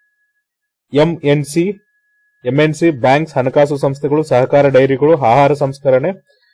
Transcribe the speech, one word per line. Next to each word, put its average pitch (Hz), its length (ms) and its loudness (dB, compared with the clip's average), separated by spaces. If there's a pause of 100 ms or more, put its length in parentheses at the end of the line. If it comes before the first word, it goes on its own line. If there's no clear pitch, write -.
(920)
ಎಂ 156 300 0
ಎನ್ 147 220 0
ಸಿ, 180 280 -2 (720)
ಎಂ 127 140 -2
ಎನ್ 156 140 0
ಸಿ, 170 180 0
ಬ್ಯಾಂಕ್ಸ್, 139 460 -2
ಹಣಕಾಸು 143 400 0
ಸಂಸ್ಥೆಗಳು, 143 460 -4
ಸಹಕಾರ 143 440 0
ಡೈರಿಗಳು, 135 500 2
ಆಹಾರ 135 360 2
ಸಂಸ್ಕರಣೆ 139 580 -2 (420)